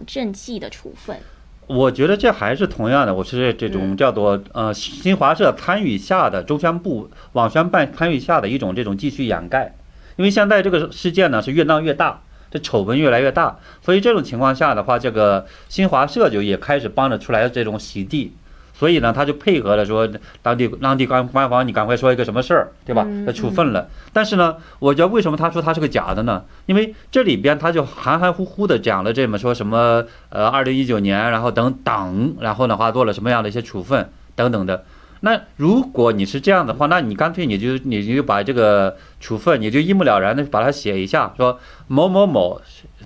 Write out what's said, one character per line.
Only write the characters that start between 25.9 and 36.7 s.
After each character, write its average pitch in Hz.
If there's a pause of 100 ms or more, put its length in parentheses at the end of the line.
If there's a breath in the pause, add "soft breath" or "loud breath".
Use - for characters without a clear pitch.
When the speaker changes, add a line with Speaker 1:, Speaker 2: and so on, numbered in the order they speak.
Speaker 2:
的 107
呢？ 113 (220 soft breath)
因 190
为 214 (160 loud breath)
这 262
里 160
边 139
他 160
就 160
含 135
含 180
糊 185
糊 196
地 139
讲 98
了 113
这 127
么 107
说 120
什 107
么， 117 (280 loud breath)
呃， 107
二 131
零 131
一 135
九 117
年， 101
然 113
后 120
等 123
党， 107
然 110
后 123
的 110
话 113
做 123
了 107
什 98
么 113
样 120
的 107
一 -
些 120
处 107
分 113 (240 soft breath)
等 123
等 104
的。 92 (400 soft breath)
那 214 (180)
如 220
果 117
你 101
是 135
这 196
样 180
的 113